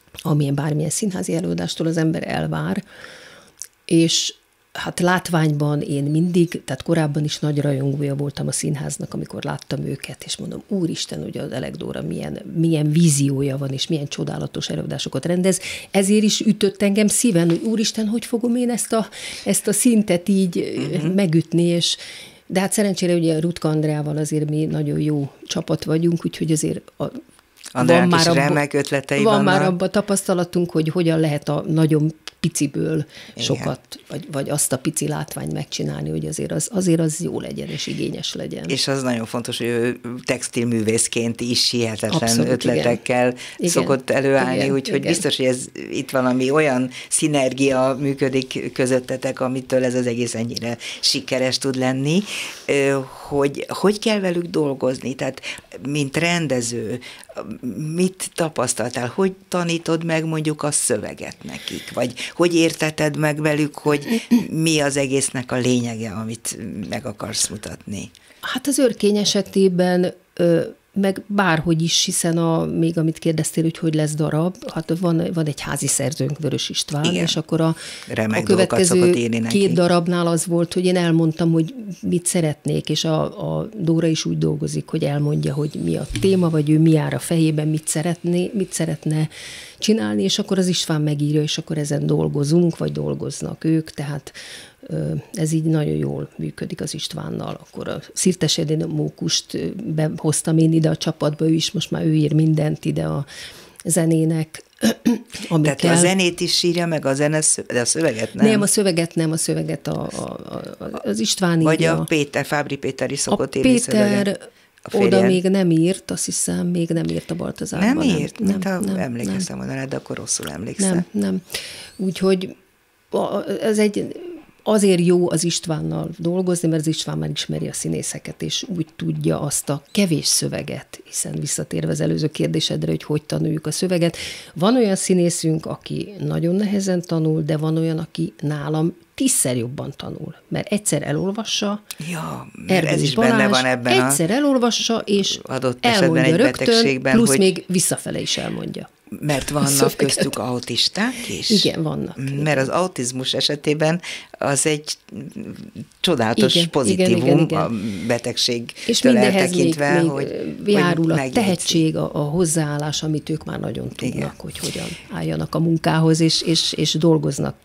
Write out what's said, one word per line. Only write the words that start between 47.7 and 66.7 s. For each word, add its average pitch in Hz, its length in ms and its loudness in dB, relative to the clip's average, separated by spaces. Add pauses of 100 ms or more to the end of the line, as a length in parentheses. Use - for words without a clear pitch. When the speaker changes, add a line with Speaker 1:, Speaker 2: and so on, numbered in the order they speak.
Speaker 2:
működik 135 720 0
közöttetek, 127 680 0
amitől 127 440 0
ez 123 100 0
az 127 120 0
egész 120 280 -2
ennyire 117 420 -6 (240)
sikeres 127 580 0
tud 135 180 -2
lenni. 135 460 2 (440)
Ö, 139 320 2 (300)
hogy, 143 400 0
hogy 208 300 0
kell 214 220 0
velük 175 240 -2
dolgozni? 135 680 -2
Tehát, 135 260 -6 (480)
mint 143 280 -2
rendező, 123 840 -2 (920)
mit 185 400 -2
tapasztaltál? 123 800 -2
Hogy 190 180 0 (160)
tanítod 170 560 -2
meg 160 200 0
mondjuk 156 380 -2
a 147 80 0
szöveget 98 720 -4
nekik? - 520 -10
Vagy 123 180 -2 (220)
hogy 170 200 4
érteted 156 640 2
meg 151 240 0
velük, 151 380 0
hogy 147 260 0 (460)
mi 160 300 2
az 143 160 0
egésznek 135 560 -2
a 131 40 0
lényege, 120 540 0
amit 110 480 -8 (300)